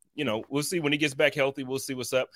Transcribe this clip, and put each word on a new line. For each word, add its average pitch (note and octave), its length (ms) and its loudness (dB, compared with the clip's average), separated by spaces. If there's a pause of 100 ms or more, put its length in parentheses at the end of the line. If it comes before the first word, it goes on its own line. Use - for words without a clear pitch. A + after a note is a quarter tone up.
(140)
you D3+ 100 -4
know, A2 240 0
we'll C#3+ 140 -2
see E3+ 180 -2
when D3 120 2
he D3+ 60 2
gets D3 140 0
back C#3+ 220 4
healthy. C#3 280 0
We'll C3 160 -4
see C#3 140 -6
what's B2+ 220 -4
up. B2+ 220 0